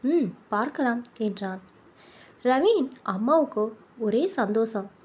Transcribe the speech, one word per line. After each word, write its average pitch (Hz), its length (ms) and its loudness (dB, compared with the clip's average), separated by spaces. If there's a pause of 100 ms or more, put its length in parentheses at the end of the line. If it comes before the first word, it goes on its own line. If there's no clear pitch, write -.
"ம், 285 240 2 (220)
பார்க்கலாம்" 240 540 -2 (160)
என்றான். 196 420 -6 (840)
ரவியின் 277 460 4 (160)
அம்மாவுக்கோ 220 580 2 (340)
ஒரே 226 280 0
சந்தோஷம். 220 640 -2 (160)